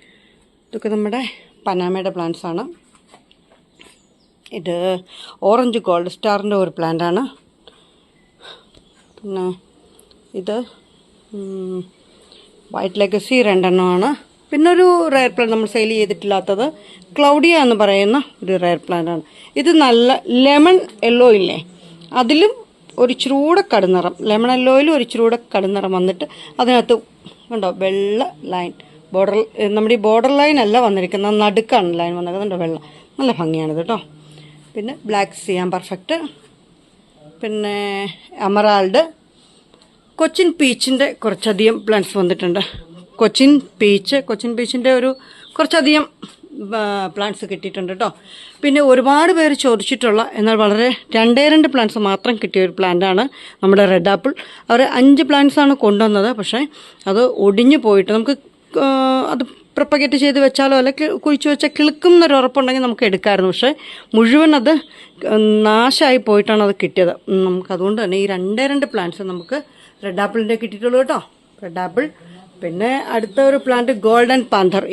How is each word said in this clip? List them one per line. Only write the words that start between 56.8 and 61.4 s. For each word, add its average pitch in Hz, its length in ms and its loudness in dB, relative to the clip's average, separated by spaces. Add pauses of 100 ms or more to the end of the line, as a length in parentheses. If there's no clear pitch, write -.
അത് 208 100 2 (240)
ഒടിഞ്ഞു 240 420 4
പോയിട്ട് 196 300 2
നമുക്ക്, 226 180 -2 (500)
ആ, - 20 0 (460)
അത് 254 100 -4 (340)
പ്രൊപ്പഗേറ്റ് 294 480 0
ചെയ്ത് 285 200 2
വെച്ചാലോ 269 360 2
അല്ലെ 262 180 0
കി-, 311 120 -2 (140)
കുഴിച്ചു 294 280 0